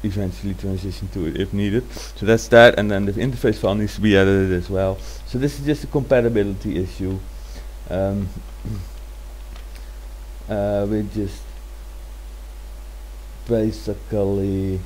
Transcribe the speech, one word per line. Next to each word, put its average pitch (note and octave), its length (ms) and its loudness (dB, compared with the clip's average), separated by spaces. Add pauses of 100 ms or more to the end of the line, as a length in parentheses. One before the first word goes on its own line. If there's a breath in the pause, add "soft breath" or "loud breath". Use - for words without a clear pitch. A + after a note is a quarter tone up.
eventually G2 500 -2
transition F#2+ 540 -6
to F2+ 180 -4
it - 140 -4
if F#2+ 120 -2
needed. G#2 400 0
So - 340 -8
that's A2+ 220 4
that, A#2 300 12
and G#2 100 2
then G2+ 180 2
the G2+ 80 0
interface A#2+ 420 0
file G2+ 180 2
needs G#2+ 220 -2
to F#2+ 40 -6
be G#2 160 8
edited F#2+ 360 6
as F2+ 180 -2
well. F#2+ 260 0 (300 loud breath)
So B2+ 120 -4
this C#3+ 200 0
is C#3 80 -4
just D3 160 0
a C#3 60 -8
compatibility A2 920 2
issue. F#2+ 400 -4 (720 loud breath)
Um, G2 380 0 (360)
<clears throat> - 1800 -12
uh, G2+ 400 0
we G#2+ 140 0 (100)
just G2+ 300 -4 (2000)
basically G2 1400 0